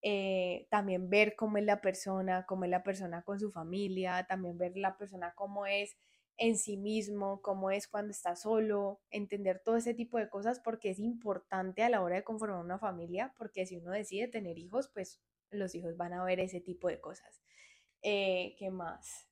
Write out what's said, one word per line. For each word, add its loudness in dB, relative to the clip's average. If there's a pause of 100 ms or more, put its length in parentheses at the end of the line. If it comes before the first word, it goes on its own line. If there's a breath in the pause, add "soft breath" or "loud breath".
eh, 2
también 2
ver 6
cómo 0
es 2
la 4
persona, 0
cómo -2
es 0
la 2
persona -4
con -4
su -2
familia, -2
también -2
ver 0
la 0
persona -8
cómo -4
es 0 (420 soft breath)
en 6
sí 0
mismo, 0
cómo 0
es 0
cuando -4
está -2
solo, 2 (100)
entender 0
todo 4
ese 2
tipo -2
de 0
cosas, -2
porque -2
es -4
importante 0
a 6
la 4
hora 2
de 0
conformar -4
una -4
familia, -4
porque -4
si -10
uno -10
decide -2
tener -4
hijos, -2
pues -8 (300)
los -2
hijos -6
van -4
a -2
ver 4
ese 0
tipo -2
de 0
cosas. -14 (600 loud breath)
Eh, 2
¿qué -4
más? -10